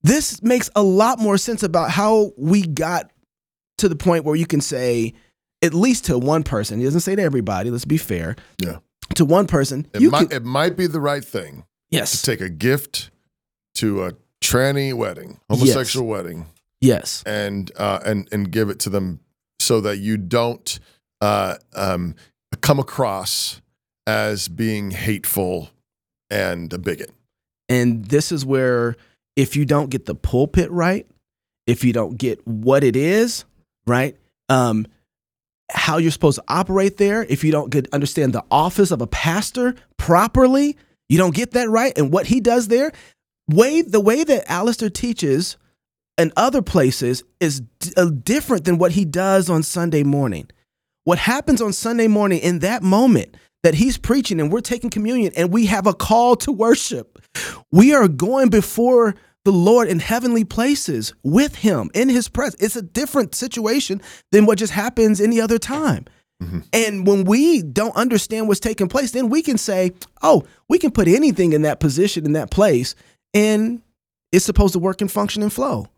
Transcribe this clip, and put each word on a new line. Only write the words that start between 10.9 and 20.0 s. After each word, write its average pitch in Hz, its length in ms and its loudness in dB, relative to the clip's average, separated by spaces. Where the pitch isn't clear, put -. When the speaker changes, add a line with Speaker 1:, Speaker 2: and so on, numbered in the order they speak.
Speaker 2:
right 143 240 -4
thing 78 400 -12
Speaker 1:
Yes. 139 220 -2
Speaker 2:
to - 180 -4
take 92 100 -4
a 92 80 -6
gift 120 640 -2
to 101 280 -2
a 87 80 -6
tranny 135 540 0
wedding, 101 460 -8
homosexual 123 560 2
Speaker 1:
Yes. 110 60 -6
Speaker 2:
wedding. 85 340 -10
Speaker 1:
Yes. - 460 0
Speaker 2:
And, 101 500 -6
uh, 98 280 -4
and, 101 260 -4
and 101 220 -4
give 107 180 -2
it 95 100 -10
to 98 100 -6
them 92 280 -4
so 113 220 2
that 101 180 -4
you 107 180 -4